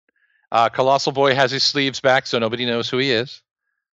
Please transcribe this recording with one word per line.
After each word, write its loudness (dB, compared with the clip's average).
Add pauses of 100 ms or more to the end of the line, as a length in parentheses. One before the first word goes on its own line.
(520)
Uh, 4
Colossal 0
Boy 2
has 2
his -2
sleeves -2
back, 2
so -4
nobody -4
knows -4
who -4
he 0
is. -4 (520)